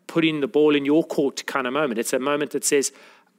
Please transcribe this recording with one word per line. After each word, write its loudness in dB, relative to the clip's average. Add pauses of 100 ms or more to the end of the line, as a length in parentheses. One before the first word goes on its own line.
putting 0
the 0
ball 4
in 0
your 4
court -2
kind -2
of -4
moment. -2
It's -4
a 0
moment -2
that -6
says, 0 (460)